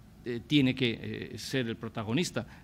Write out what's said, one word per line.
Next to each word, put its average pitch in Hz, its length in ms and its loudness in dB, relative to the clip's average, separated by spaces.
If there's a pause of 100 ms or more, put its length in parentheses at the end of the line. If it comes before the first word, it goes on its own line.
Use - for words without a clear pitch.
(240)
eh, 120 220 -4
tiene 135 300 6
que, 110 560 -2
eh, 110 60 -10
ser 127 300 -2
el 110 80 -4
protagonista. 113 680 -2 (180)